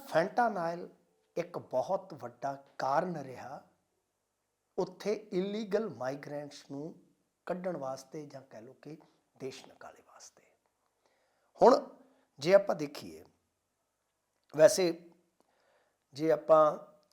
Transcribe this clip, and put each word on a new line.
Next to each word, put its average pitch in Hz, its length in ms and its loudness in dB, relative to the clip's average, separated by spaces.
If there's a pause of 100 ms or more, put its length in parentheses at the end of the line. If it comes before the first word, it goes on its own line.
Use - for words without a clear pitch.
ਫੈਂਟਾਨਾਈਲ 180 800 -2 (480)
ਇੱਕ 165 220 -8 (120)
ਬਹੁਤ 175 440 -2
ਵੱਡਾ 127 380 -8 (260)
ਕਾਰਨ 160 380 0
ਰਿਹਾ 127 440 -14 (1160)
ਉੱਥੇ 185 340 -2 (200)
ਇਲੀਗਲ 202 560 -2
ਮਾਈਗ੍ਰੈਂਟਸ 143 840 -8
ਨੂੰ 143 240 -10 (520)
ਕੱਢਣ 180 300 -6
ਵਾਸਤੇ, 135 500 -10
ਜਾਂ 135 160 -18
ਕਹਿ 113 200 -20
ਲਓ 131 100 -20 (100)
ਕਿ 151 140 -16 (400)
ਦੇਸ਼ 131 320 -12
ਨਿਕਾਲੇ - 380 -20
ਵਾਸਤੇ। - 360 -20 (1160)
ਹੁਣ 233 180 8 (600)
ਜੇ 170 140 2
ਆਪਾਂ 202 220 6
ਦੇਖੀਏ, 104 480 -10 (1300)
ਵੈਸੇ 160 380 6 (1200)
ਜੇ 156 180 0
ਆਪਾਂ 151 460 6 (340)